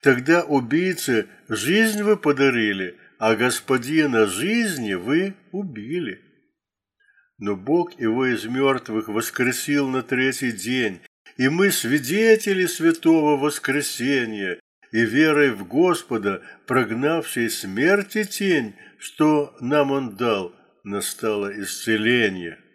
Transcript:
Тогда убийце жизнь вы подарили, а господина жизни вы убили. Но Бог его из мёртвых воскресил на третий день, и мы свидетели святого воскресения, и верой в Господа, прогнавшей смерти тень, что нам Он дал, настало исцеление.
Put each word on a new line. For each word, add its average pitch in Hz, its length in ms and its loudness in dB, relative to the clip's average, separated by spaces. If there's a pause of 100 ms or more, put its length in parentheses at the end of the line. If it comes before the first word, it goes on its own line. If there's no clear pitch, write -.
Тогда 143 400 4
убийце 139 840 -2 (220)
жизнь 208 540 0
вы 208 140 4
подарили, 117 800 0 (200)
а 110 180 4
господина 123 920 2
жизни 143 680 -2
вы 147 400 -2 (180)
убили. 156 720 -8 (1160)
Но 101 160 -4
Бог 151 440 -2
его 123 280 0
из 110 180 -2
мёртвых 123 600 -2
воскресил 127 800 -2
на 131 160 -4
третий 131 480 -2
день, 107 500 -4 (340)
и 131 140 2
мы 185 220 2
свидетели 185 960 2
святого 160 680 4
воскресения, 127 1200 -2 (320)
и 113 120 2
верой 147 460 4
в 101 180 -8
Господа, 117 760 0 (240)
прогнавшей 127 840 0
смерти 190 720 -2
тень, 165 520 -2 (240)
что 151 600 0
нам 139 320 2
Он 131 240 -4
дал, 101 400 -2 (280)
настало 101 760 -4
исцеление. 107 1000 -2 (160)